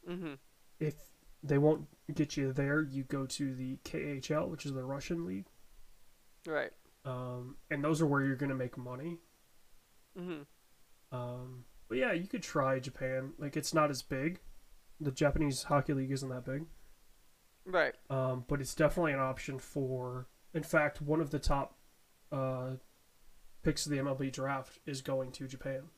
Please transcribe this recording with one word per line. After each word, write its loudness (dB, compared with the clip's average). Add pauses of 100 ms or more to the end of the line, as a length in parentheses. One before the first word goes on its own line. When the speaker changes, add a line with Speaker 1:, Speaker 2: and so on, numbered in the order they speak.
Speaker 1:
Mm-hmm. -6 (460)
Speaker 2:
If 0 (440)
they 4
won't 6 (240)
get 2
you 2
there, 2
you -2
go -2
to -2
the -4
K -4
H -4
L, 0
which -8
is -4
the -4
Russian -4
league. -6 (960)
Speaker 1:
Right. -2 (320)
Speaker 2:
Um, -6 (140)
and 0
those 4
are 4
where 4
you're 2
gonna 0
make -2
money. -8 (1000)
Speaker 1:
Mm-hmm. -8 (720)
Speaker 2:
Um, -8 (240)
but 0
yeah, 2
you -2
could -6
try 2
Japan. -4
Like, -4
it's -2
not 6
as -4
big. -2 (600)
The 0
Japanese 4
Hockey 4
League 0
isn't -2
that -6
big. -4 (1000)
Speaker 1:
Right. 4 (160)
Speaker 2:
Um, 0
but 0
it's -4
definitely 4
an 2
option -2
for, -4 (280)
in 0
fact, 2
one 4
of 0
the 0
top, 2 (540)
uh, -2 (880)
picks 2
of 0
the 2
M 0
L 0
B -2
draft -4
is -6
going -2
to -8
Japan. -6 (160)